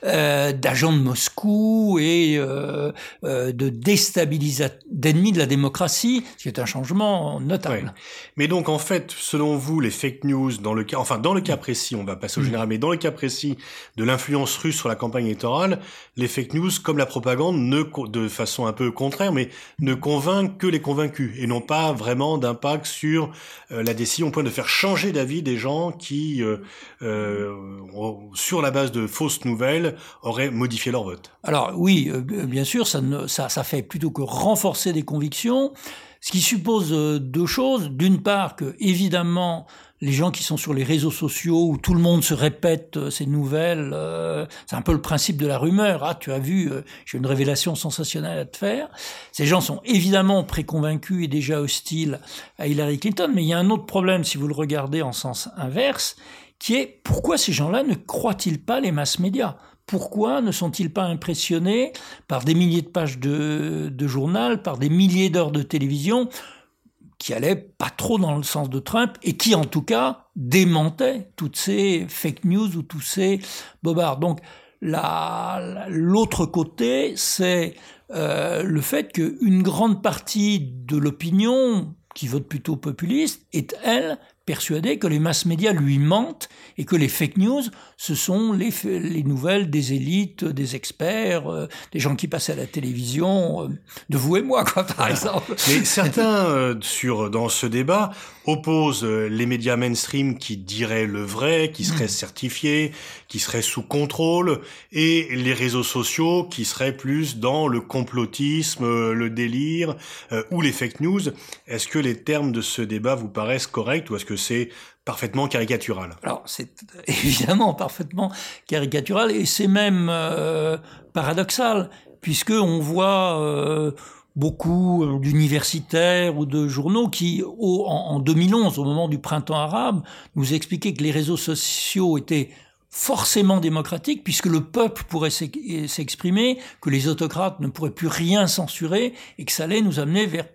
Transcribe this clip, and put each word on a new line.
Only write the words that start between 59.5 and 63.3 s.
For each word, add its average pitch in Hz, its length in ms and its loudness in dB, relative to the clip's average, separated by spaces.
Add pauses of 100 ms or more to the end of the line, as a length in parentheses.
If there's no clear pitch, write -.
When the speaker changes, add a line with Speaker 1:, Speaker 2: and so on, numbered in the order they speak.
Speaker 1:
Pourquoi 214 540 0
ne 226 100 0
sont-ils 165 400 -2
pas 190 140 -2
impressionnés 175 880 0 (340)
par 131 160 -2
des 151 120 4
milliers 170 260 4
de 165 80 -8
pages 147 300 -2
de, 151 760 -2